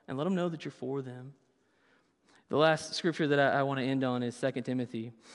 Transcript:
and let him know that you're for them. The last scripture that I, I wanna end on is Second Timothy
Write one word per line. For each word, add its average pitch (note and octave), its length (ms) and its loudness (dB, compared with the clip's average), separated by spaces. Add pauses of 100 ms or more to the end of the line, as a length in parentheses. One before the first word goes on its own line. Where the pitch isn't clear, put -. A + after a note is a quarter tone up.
and C3 100 -6
let D3 80 -2
him F#3+ 80 0
know F3 160 0
that D#3+ 160 -8
you're C#3+ 60 -8
for C3+ 300 -6
them. B2+ 320 -12 (1120)
The - 100 0
last D#3 380 4
scripture D#3+ 320 0
that C#3+ 120 4
I, C#3 200 4
I C#3 40 4
wanna C#3 180 0
end C3+ 220 0
on B2 200 0
is A#2+ 120 -4
Second B2+ 280 -2
Timothy A#2+ 480 -4 (240)